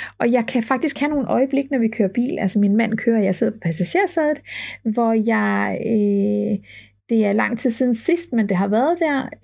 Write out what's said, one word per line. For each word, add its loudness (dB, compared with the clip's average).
og 2
jeg 2
kan -2
faktisk -2
have 0
nogle -2
øjeblikke, 0
når 0
vi 2
kører 0
bil. -2
Altså, 0
min 4
mand 0
kører, 0
og 2
jeg 2
sidder 0
på -18
passagersædet, 0
hvor 0
jeg, 0
øh, 2
det 4
er 0
lang 0
tid 0
siden 0
sidst, -2
men 0
det 2
har 0
været 2
der, -2